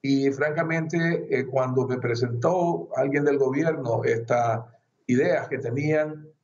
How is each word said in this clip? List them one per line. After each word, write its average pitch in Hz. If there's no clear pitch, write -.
Y, 139
francamente, 160
eh, 131
cuando 127
me 120
presentó 135
alguien 143
del 139
gobierno 135
estas 117
ideas 143
que 135
tenían 151